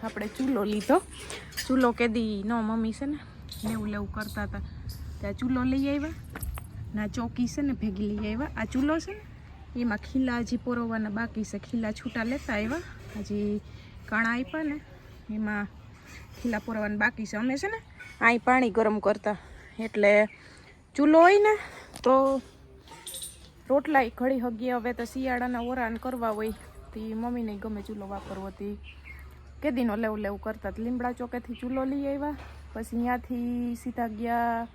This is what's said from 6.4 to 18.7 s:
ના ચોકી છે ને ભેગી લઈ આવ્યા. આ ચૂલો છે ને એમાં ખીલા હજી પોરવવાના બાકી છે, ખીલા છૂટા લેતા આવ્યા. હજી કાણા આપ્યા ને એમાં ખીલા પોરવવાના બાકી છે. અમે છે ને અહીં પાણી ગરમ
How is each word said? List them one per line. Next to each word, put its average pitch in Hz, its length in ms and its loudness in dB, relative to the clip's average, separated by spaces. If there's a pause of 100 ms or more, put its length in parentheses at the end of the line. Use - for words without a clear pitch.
ના 214 120 -2
ચોકી 240 400 -2
છે 294 140 -2
ને 277 120 2
ભેગી 202 300 -2
લઈ 208 300 -2
આવ્યા. 277 240 -2
આ 220 80 -2
ચૂલો 294 340 2
છે 370 120 -8
ને - 680 -10
એમાં 220 160 0
ખીલા 254 400 0
હજી 240 200 0
પોરવવાના 226 520 -2
બાકી 220 340 -2
છે, 202 140 -6
ખીલા 220 340 -2
છૂટા 226 320 -4
લેતા 254 300 -2
આવ્યા. 220 280 -2 (380)
હજી 208 420 -2 (440)
કાણા 226 240 0
આપ્યા 262 340 -2
ને 294 180 -4 (540)
એમાં 208 320 -2 (760)
ખીલા 226 160 0
પોરવવાના 214 360 -2
બાકી 214 300 2
છે. 208 120 -6
અમે 254 200 0
છે 381 100 -2
ને 440 140 -4 (400)
અહીં 233 220 6
પાણી 254 260 6
ગરમ 214 300 4